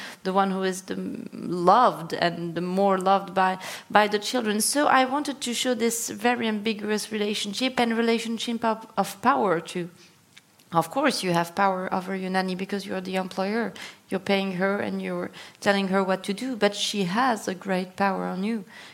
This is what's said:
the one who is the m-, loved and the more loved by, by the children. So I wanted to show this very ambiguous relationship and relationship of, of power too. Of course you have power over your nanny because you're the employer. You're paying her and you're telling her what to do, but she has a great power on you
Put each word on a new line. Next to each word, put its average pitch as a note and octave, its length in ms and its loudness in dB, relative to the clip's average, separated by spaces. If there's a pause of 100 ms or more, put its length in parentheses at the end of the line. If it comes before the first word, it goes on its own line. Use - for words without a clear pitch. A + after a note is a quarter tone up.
(240)
the F#3 80 -2
one F#3+ 200 4
who F#3+ 120 -2
is F#3 200 -2
the F#3+ 120 -8
m-, - 380 -8
loved F3 800 4
and E3+ 420 -2
the E3+ 60 -2
more F#3+ 360 2
loved F#3 360 2
by, F#3 240 2 (320)
by G#3 180 6
the G#3 120 0
children. G#3+ 420 -2
So D4 260 2
I C4 180 6
wanted C#4 360 -4
to A#3+ 120 -4
show B3 220 0
this A3+ 340 -2
very A#3 380 0
ambiguous G#3+ 640 -2
relationship G#3 680 -2
and A#3 180 2
relationship A3+ 680 0
of, A3 240 -2 (100)
of - 240 -2
power A3+ 380 4
too. E3+ 300 -8 (840)
Of E3 200 2
course - 320 2
you F#3 100 2
have E3+ 220 0
power F#3+ 380 0
over F#3+ 220 -4
your F#3+ 160 -4
nanny F#3 240 0
because F#3+ 300 -6
you're F#3+ 160 -4
the F#3 140 -4
employer. G3 560 -2 (380)
You're F#3+ 100 -2
paying G3 340 0
her F#3+ 260 0
and F#3+ 220 -4
you're F3+ 300 -4 (300)
telling G3 260 2
her F#3+ 160 4
what F#3+ 200 0
to G3+ 100 -2
do, B3+ 220 -6
but B3+ 200 2
she - 300 -2
has A3 420 0
a F#3+ 80 -2
great F#3 400 -4
power F#3+ 300 0
on F#3 180 -4
you G#3+ 220 -4 (280)